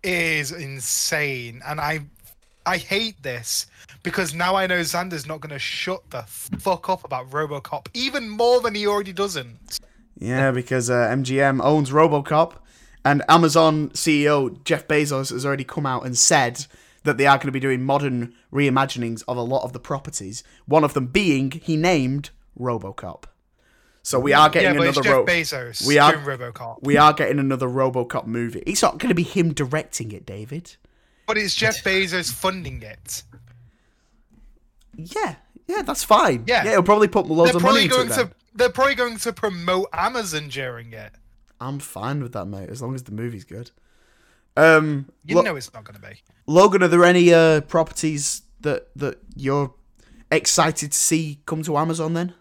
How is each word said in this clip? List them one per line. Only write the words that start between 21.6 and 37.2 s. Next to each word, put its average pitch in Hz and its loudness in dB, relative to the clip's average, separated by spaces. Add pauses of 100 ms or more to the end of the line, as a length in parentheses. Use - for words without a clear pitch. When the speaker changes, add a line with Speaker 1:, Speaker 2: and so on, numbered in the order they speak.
Speaker 2:
named 143 0 (300)
RoboCop. 101 -8 (800)
So 131 -2
we 139 0
are 151 8
getting 160 4
Speaker 1:
Yeah, 147 2
but 143 2
Speaker 2:
another 139 2
Speaker 1:
it's 135 0
Jeff 135 4
Speaker 2:
Ro-, 127 4
Speaker 1:
Bezos 135 -2
Speaker 2:
we 147 6
are, 147 10
Speaker 1:
doing 147 -4
RoboCop. 123 -10
Speaker 2:
we 143 0
are 151 8
getting 143 0
another 135 0
RoboCop 127 -2
movie. 117 -4
It's 196 0
not 160 0
gonna 240 0
be 170 0
him 165 0
directing 131 -6
it, 98 -16
David. 113 -16 (500)
Speaker 1:
But 220 -2
it's 202 -4
Jeff 220 -2
Bezos 185 -2
funding 160 -6
it. - -16 (1700)
Speaker 2:
Yeah, 175 -8 (320)
yeah, 381 -4
that's - -6
fine. 185 2
Speaker 1:
Yeah. 220 0
Speaker 2:
Yeah, 214 -2
he'll 196 4
probably 208 6
put 196 0